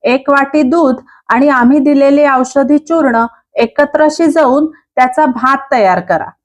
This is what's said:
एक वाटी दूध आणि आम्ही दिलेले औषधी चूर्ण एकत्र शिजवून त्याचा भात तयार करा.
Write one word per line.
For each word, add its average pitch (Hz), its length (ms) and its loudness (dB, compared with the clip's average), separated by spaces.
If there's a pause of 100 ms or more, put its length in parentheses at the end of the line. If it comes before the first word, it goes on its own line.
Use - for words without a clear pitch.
एक 262 280 -2
वाटी 277 320 0
दूध 262 340 0 (320)
आणि 254 200 0
आम्ही 262 300 2
दिलेले 277 500 2
औषधी 269 500 0
चूर्ण 277 460 -2 (300)
एकत्र 285 560 0
शिजवून 302 560 0
त्याचा 277 600 -2
भात 262 460 -4
तयार 190 280 0
करा. 175 280 -6 (160)